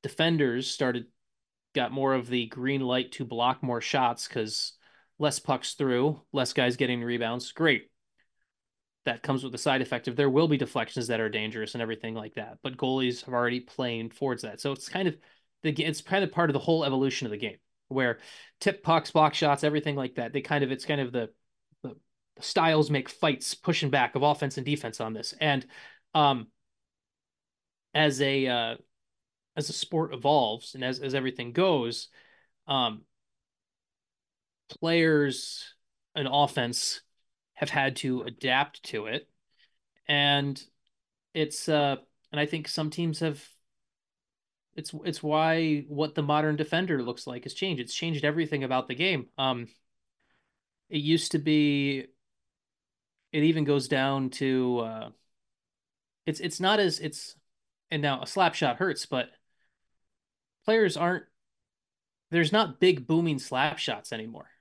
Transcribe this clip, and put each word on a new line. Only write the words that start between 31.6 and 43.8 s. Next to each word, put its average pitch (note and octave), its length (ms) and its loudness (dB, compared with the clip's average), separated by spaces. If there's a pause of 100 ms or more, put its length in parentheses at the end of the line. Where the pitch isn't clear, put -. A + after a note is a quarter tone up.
um, B2 380 -2 (1800)
players D#3+ 960 2 (400)
and C#3 160 -4
offense C3+ 720 0 (540)
have C#3+ 160 -4
had C3+ 260 0
to B2+ 260 -2
adapt B2+ 600 -2
to G#2+ 220 -6
it. A2+ 220 -8 (800)
And C#3+ 560 2 (720)
it's, D3+ 340 -2
uh, C#3+ 280 2 (340)
and D3 100 -2
I D3+ 60 2
think D3+ 220 -6
some D#3 220 -4
teams E3 300 -2
have, D#3 240 -2 (1300)